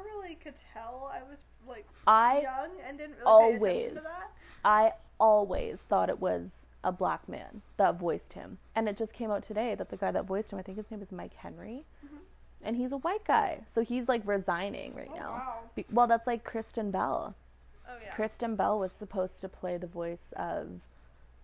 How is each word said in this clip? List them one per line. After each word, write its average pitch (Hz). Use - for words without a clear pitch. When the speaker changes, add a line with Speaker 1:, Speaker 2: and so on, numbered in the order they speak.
Speaker 1:
really 403
could 302
tell. 254
I -
was, 277
like, 233
Speaker 2:
I 233
Speaker 1:
young 269
and 277
didn't 208
really 226
pay 233
attention -
to -
Speaker 2:
always, 190
Speaker 1:
that. 349
Speaker 2:
I 214
always 208
thought 185
it -
was 180
a 185
black 175
man -
that 175
voiced 175
him. -
And 220
it 202
just 220
came 226
out 202
today 214
that 190
the 196
guy 185
that 185
voiced 196
him, 202
I 185
think 190
his 208
name 208
is 190
Mike 180
Henry. 185
Speaker 1:
Mm-hmm. 294
Speaker 2:
And 233
he's 247
a 277
white 349
guy. -
So 226
he's, 240
like, 240
resigning 196
right -
Speaker 1:
Oh, -
Speaker 2:
now. -
Speaker 1:
wow. 240
Speaker 2:
Be-, 220
well, 240
that's, 233
like, 240
Kristen 220
Bell. -
Speaker 1:
Oh, 247
yeah. 208
Speaker 2:
Kristen 220
Bell 196
was 185
supposed 190
to 190
play 180
the 175
voice 170
of 170